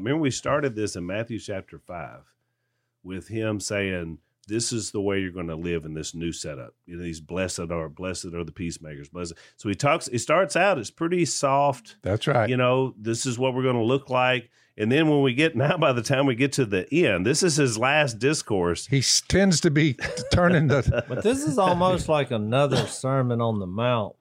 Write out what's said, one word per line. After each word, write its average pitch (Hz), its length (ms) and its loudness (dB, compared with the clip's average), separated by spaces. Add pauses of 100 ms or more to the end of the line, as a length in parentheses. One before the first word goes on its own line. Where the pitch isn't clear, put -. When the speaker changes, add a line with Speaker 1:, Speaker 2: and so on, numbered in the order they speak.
Speaker 1:
Remember 135 200 0
we 147 100 0
started 135 440 -2
this 107 220 -4
in 87 100 -6
Matthew 107 320 -6
chapter 95 400 -10
five 73 420 -14 (800)
with 92 260 -12
him 110 320 -2
saying, 92 580 -4 (280)
"This 117 260 -4
is 107 180 -6
the 107 100 -6
way 98 200 0
you're 95 100 -4
gonna 85 260 -8
live 82 300 -4
in 80 80 -10
this 78 200 -10
new 82 180 -4
setup. 67 420 -12 (100)
You 85 140 -16
know, 87 40 -12
these 85 200 -8
blessed 87 480 -4
are, 82 180 -4
blessed 92 460 -10
are 85 100 -6
the 78 80 -10
peacemakers." 76 560 -10
Blessed. 87 240 -10 (240)
So - 140 -4
he 98 40 0
talks, 143 340 0
he 120 100 -4
starts 165 360 2
out, 185 240 4
it's 104 120 -8
pretty 170 340 -2
soft. 139 800 0
Speaker 2:
That's 104 240 -2
right. 120 240 2
Speaker 1:
You 127 80 0
know, 127 400 2
"This 113 260 -4
is 120 140 -2
what 131 160 0
we're 127 100 -2
gonna 123 180 2
look 131 280 0
like." 127 400 2 (260)
And 107 140 0
then 156 180 4
when 147 140 4
we 135 120 2
get, 156 220 2
<laughs> - 0 -
now 139 220 2
by 151 140 4
the 120 100 0
time 139 240 2
we 131 80 2
get 135 200 0
to 135 120 2
the 98 260 -2
end, 120 320 2
this 143 200 2
is 160 120 2
his 127 220 2
last 131 400 2
discourse. 101 680 0
Speaker 2:
He 139 100 2
s-, - 300 2
tends 185 320 4
to 175 100 2
be 151 260 2 (360)
turning 175 340 4
the 123 380 2
Speaker 3:
<laughs> - 40 -14
But - 140 -4
this 269 220 2
is 294 140 0
almost 180 500 2
like 147 240 2
another 123 560 2
Sermon 131 520 0
on 113 200 0
the 92 80 -6
Mount. 113 520 -2